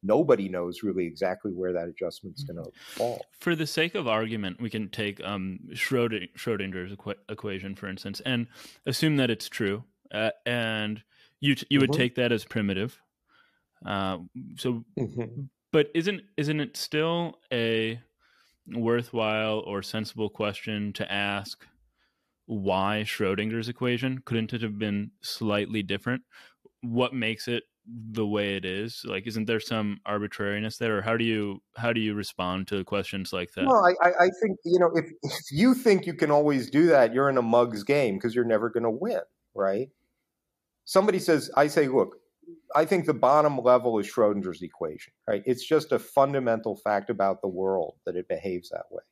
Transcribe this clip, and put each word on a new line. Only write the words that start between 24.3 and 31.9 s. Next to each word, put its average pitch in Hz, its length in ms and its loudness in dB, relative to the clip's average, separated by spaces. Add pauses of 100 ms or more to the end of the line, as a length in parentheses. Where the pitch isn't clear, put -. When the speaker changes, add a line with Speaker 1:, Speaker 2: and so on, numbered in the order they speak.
Speaker 2:
it 113 80 -4
have 107 160 -4
been 104 320 -2 (120)
slightly 104 600 -2
different? 101 400 -4 (600)
What 120 320 0
makes 113 340 -4
it 120 160 -2 (220)
the 113 400 -4
way 104 300 0
it 92 80 -6
is? 101 420 -6
Like, 101 200 -6
isn't 110 200 -4
there 113 140 0
some 104 460 -2
arbitrariness 104 720 -4
there? 110 200 0
Or 98 40 -2
how 113 160 0
do 117 60 0
you, 104 380 -2 (140)
how 117 160 -2